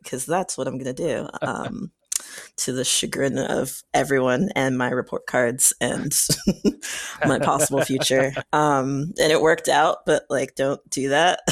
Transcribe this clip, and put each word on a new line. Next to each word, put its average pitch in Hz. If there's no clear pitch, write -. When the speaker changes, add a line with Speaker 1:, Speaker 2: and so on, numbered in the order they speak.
Speaker 1:
'cause 131
that's 175
what 131
I'm 131
gonna 131
do." 151
Um, -
to -
the 127
chagrin -
of -
everyone 131
and 131
my 123
report 127
cards 127
and 139
<laughs> -
my 135
possible 139
future. 135
Speaker 2:
<laughs> -
Speaker 1:
Um, 143
and 156
it 156
worked 160
out, 147
but, 151
like, 135
don't 135
do 135
that. 160